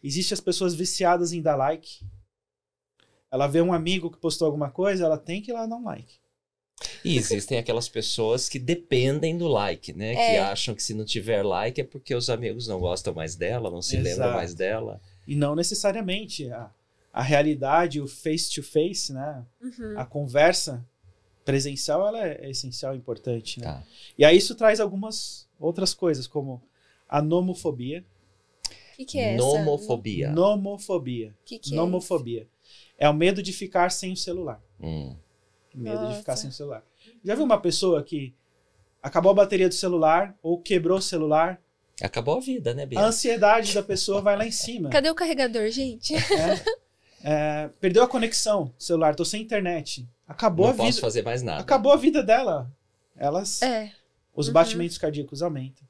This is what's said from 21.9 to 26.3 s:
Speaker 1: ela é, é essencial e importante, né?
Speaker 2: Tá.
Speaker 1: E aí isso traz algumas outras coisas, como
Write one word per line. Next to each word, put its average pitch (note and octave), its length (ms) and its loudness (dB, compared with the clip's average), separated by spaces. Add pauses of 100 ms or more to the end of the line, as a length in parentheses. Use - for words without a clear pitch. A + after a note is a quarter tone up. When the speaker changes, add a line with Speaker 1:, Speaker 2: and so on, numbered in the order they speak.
Speaker 1:
ela A3 180 -2
é, D3 200 -8
é C3+ 40 -12
essencial C3+ 440 -8
e C3 40 -8
importante, A#2+ 640 -6
né? A#2 60 -10
Speaker 2:
Tá. C#2 180 -10 (340)
Speaker 1:
E D3 60 10
aí E3 120 12
isso G3+ 200 4
traz A3 240 4
algumas G#3 680 -6 (120)
outras F#3 340 -2
coisas, C#3 320 0
como C3+ 340 -8 (480)